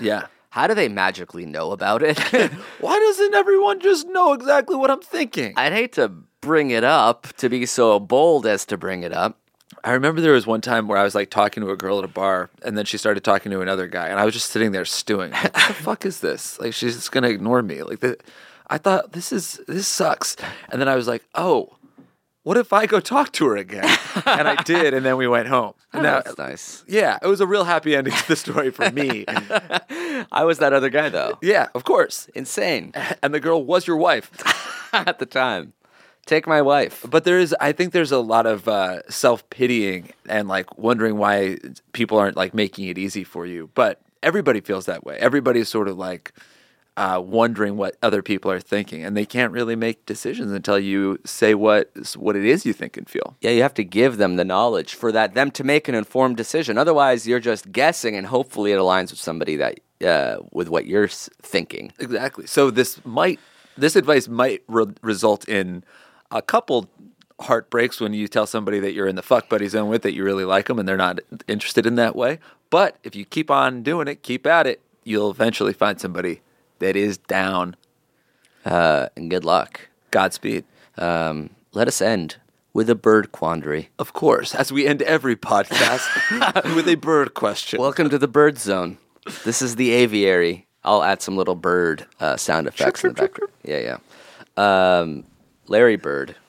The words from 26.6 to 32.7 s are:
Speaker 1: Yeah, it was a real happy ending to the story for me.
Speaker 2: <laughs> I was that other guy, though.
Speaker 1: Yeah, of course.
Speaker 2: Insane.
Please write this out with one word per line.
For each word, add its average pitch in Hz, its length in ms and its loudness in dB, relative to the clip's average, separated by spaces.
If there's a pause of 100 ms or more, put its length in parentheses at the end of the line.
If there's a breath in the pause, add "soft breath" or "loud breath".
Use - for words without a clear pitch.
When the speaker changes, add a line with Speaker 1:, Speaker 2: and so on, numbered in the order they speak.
Speaker 1:
Yeah, 185 360 2
it 165 40 -2
was 196 140 2
a 196 60 4
real 190 180 2
happy 156 320 2
ending 131 180 -2
to - 140 -4
the 151 80 2
story 139 340 -2
for 135 200 0
me. 127 360 -4
Speaker 2:
<laughs> 254 1080 -6
I 151 120 2
was 165 140 2
that 143 140 2
other 135 160 4
guy, 143 200 0
though. 80 340 -4
Speaker 1:
Yeah, 175 320 2
of 123 100 -8
course. - 500 0
Speaker 2:
Insane. 131 580 -4 (140)